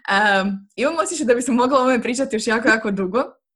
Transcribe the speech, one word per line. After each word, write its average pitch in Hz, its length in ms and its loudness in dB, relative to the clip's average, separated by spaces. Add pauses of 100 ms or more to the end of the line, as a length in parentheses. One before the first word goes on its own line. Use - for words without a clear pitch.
Em, 196 640 2
imam 285 280 -2
osjećaj 320 220 -4
da 240 100 4
bismo 240 180 -2
mogli 254 220 2
o 262 40 4
ovome 254 220 2
pričati 262 340 -4
još 220 120 -4
jako, 233 200 0
jako 220 240 2
dugo, 196 320 -2 (320)